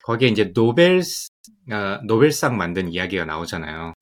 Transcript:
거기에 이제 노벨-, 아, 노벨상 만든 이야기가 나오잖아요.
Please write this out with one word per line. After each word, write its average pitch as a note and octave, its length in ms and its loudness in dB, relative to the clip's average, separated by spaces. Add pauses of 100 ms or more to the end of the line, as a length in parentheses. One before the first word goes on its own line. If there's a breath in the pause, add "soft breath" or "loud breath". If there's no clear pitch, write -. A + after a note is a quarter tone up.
거기에 A#2 260 0
이제 G#2+ 240 0
노벨-, E3+ 500 4 (680)
아, G2+ 360 -4
노벨상 B2+ 500 2
만든 F2 360 -2
이야기가 F2+ 320 -4
나오잖아요. D#2+ 760 -8